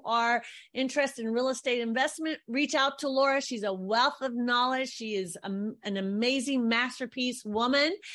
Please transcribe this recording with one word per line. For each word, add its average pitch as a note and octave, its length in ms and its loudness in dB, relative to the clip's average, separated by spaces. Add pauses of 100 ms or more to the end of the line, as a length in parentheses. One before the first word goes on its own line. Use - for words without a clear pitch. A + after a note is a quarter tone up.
are A#3 400 2 (280)
interested C4 520 -2
in A3+ 80 -2
real B3+ 160 2
estate B3 320 0
investment, C#4 640 -2
reach C#4 300 0
out C#4 240 2
to C#4+ 80 -2
Laura. C4+ 320 4
She's A#3 240 -6
a G3 80 0
wealth A3 480 0
of B3 160 -4
knowledge. B3 520 2
She A3 280 -6
is F#3+ 260 -4
a, G3 80 -6
an G3+ 460 -4
amazing A#3 720 2
masterpiece B3 760 -2
woman, B3+ 480 2 (220)